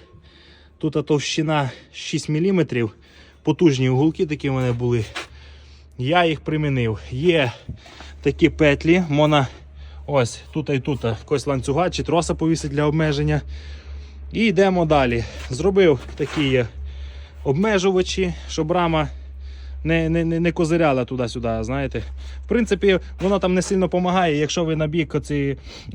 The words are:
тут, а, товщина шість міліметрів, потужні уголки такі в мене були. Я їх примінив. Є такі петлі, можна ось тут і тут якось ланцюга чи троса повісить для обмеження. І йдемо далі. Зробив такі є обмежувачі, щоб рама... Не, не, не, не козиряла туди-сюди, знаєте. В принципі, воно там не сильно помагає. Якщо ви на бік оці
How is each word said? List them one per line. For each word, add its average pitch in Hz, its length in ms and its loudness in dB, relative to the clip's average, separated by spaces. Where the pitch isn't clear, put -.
тут, - 180 -4
а, 151 60 0
товщина 151 680 0
шість - 360 -6
міліметрів, 151 640 2
потужні 139 460 4
уголки 156 380 2
такі 147 240 -4
в - 20 0
мене 127 200 0
були. 120 320 0
Я 156 260 2
їх 160 160 0
примінив. 135 580 -2
Є 147 420 2
такі 147 260 2
петлі, 156 600 4
можна 147 380 4
ось 135 340 0
тут 151 180 -4
і 139 100 0
тут 131 240 -4
якось 117 420 -2
ланцюга 143 440 0
чи 151 120 -6
троса 165 320 0
повісить 160 380 0
для 147 120 0
обмеження. 151 560 2
І 190 140 2
йдемо 185 380 4
далі. 131 400 2
Зробив 170 500 4
такі 143 320 -2
є 127 180 2
обмежувачі, 185 880 2
щоб 160 240 -2
рама... 160 360 2
Не, 160 220 2
не, 165 160 2
не, 165 160 0
не 175 120 2
козиряла 156 520 2
туди-сюди, 117 600 -4
знаєте. 127 380 -4
В - 40 -16
принципі, 196 500 2
воно 196 180 2
там 185 160 2
не 180 80 2
сильно 190 260 0
помагає. 180 480 2
Якщо 151 280 0
ви 160 120 -2
на 156 100 0
бік 156 280 -2
оці 143 420 -2